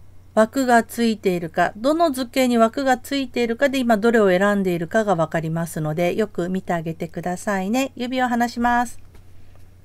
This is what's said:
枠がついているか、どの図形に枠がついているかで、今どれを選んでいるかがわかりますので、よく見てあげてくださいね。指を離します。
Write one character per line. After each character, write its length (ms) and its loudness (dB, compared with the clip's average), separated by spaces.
枠 300 2
が 180 4
つ 200 -4
い 140 2
て 180 0
い 40 -2
る 100 -6
か、 260 0
ど 180 0
の 180 2
図 160 -6
形 200 0
に 100 2
枠 280 2
が 120 2
つ 200 -8
い 100 -4
て 160 -2
い 40 0
る 100 -4
か 100 2
で、 120 -2
今 180 2
ど 140 2
れ 80 4
を 100 6
選 280 4
ん 60 0
で 100 0
い 60 -2
る 80 -4
か 160 0
が 120 0
わ 120 0
か 120 -4
り 100 -4
ま 180 -2
す 140 -6
の 140 -2
で、 200 0
よ 120 0
く 220 -4
見 120 -2
て 120 -4
あ 80 -2
げ 120 -6
て 140 -8
く 140 -10
だ 140 -4
さ 260 -4
い 80 -4
ね。 260 -2
指 260 -4
を 60 2
離 200 0
し 120 -8
ま 260 2
す。 140 -10